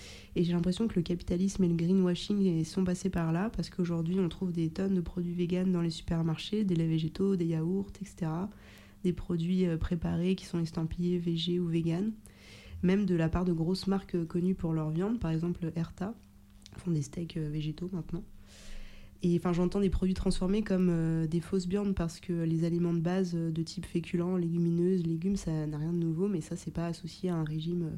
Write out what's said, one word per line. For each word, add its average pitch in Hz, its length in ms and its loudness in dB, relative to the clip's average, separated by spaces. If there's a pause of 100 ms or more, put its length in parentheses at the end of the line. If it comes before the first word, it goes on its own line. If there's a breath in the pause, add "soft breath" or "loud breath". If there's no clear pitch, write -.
(360 loud breath)
Et 175 60 4
j'ai 170 100 2
l'impression 180 360 2
que - 80 -6
le 175 60 2
capitalisme 180 600 0
et 170 40 6
le 170 80 4
greenwashing 180 880 2
sont 190 200 -2
passés 180 260 0
par 165 200 0
là, 185 240 0
parce 165 160 -4
qu'aujourd'hui, 170 480 0
on 180 100 4
trouve 175 240 -4
des 165 180 0
tonnes 190 240 0
de 180 60 2
produits 175 340 -4
véganes 180 360 2
dans 175 120 2
les 165 80 2
supermarchés, 165 720 0
des 185 100 2
laits 165 140 2
végétaux, 160 480 2
des 170 100 2
yaourts, 170 420 0 (120)
et 190 60 -10
cetera, 170 420 -4 (540 loud breath)
des 180 100 2
produits, 180 540 0
euh, 165 100 2
préparés 170 580 0
qui - 120 -8
sont 170 140 -2
estampillés 170 580 0
végé 170 420 0
ou 175 80 0
vegan, 165 420 0 (720 loud breath)
même 196 240 6
de 180 80 2
la 160 140 4
part 180 160 0
de 180 80 2
grosses 165 340 0
marques, 190 280 0
euh, 170 100 0
connues 180 300 0
pour 165 180 -2
leur 156 180 0
viande, 196 300 0
par 165 100 0
exemple 165 460 -2
Erta, 180 380 -4 (640)
font - 140 -4
des 151 120 2
steaks, 170 340 -6
euh, 151 140 -2
végétaux 156 420 -4
maintenant. 170 300 -6 (1000 loud breath)
Et 175 160 4
enfin, 175 160 0
j'entends 180 260 2
des 196 100 4
produits 190 240 2
transformés 190 480 2
comme, 185 280 4
euh, 165 360 2
des 165 140 0
fausses 180 260 -2
viandes 202 280 0
parce 170 260 -2
que - 120 -6
les 165 320 2
aliments 170 280 2
de 170 80 2
base, 180 340 0
euh, 165 160 0
de 165 120 0
type - 240 -8
féculents, 175 500 0
légumineuses, 170 680 2
légumes, 170 300 0
ça 170 140 -4 (160)
n'a 151 120 -4
rien 160 140 -2
de 175 60 2
nouveau, 165 300 0
mais 170 120 0
ça, 170 160 -8
c'est - 160 -8
pas 170 140 -4
associé 170 440 -6
à 175 60 0
un 160 80 0
régime, 165 400 -2
euh, 160 140 -6